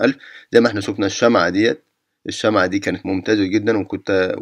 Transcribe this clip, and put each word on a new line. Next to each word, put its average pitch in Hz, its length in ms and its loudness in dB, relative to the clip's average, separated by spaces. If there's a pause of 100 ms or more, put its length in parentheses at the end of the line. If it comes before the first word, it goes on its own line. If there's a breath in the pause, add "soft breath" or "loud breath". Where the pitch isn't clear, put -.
ألف 131 140 2 (380 loud breath)
زي 120 80 6
ما 117 60 2
احنا 104 140 -2
شفنا 101 240 -4
الشمعة 98 440 2
ديت. 104 340 0 (440)
الشمعة 107 380 0
دي 95 140 -4
كانت 92 260 -6
ممتازة 95 380 0
جدا، 104 340 0
وكنت، 92 640 -2